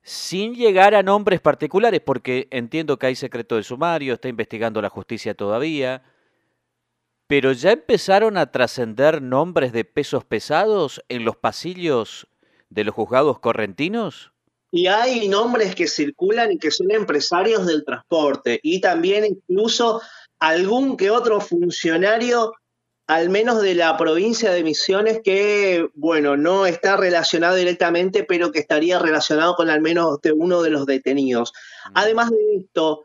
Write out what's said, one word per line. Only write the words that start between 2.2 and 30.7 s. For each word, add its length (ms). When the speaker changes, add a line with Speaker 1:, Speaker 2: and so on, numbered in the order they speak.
Speaker 1:
entiendo 480
que 80
hay 100
secreto 400
de 60
sumario, 540
está 140
investigando 520
la 80
justicia 460
todavía, 640
pero 240
¿ya 200
empezaron 640
a 160
trascender 720
nombres 520
de 120
pesos 400
pesados 840
en 160
los 120
pasillos 920
de 120
los 120
juzgados 420
correntinos? 920
Speaker 2:
Y 160
hay 420
nombres 460
que 100
circulan 680
y 60
que 140
son 180
empresarios 800
del 180
transporte, 800
y 180
también 420
incluso 800
algún 580
que 140
otro 300
funcionario 1120
al 180
menos 320
de 140
la 220
provincia 560
de 100
Misiones, 580
que, 640
bueno, 420
no 280
está 300
relacionado 640
directamente, 640
pero 300
que 60
estaría 400
relacionado 560
con 140
al 120
menos 400
de 100
uno 300
de 80
los 160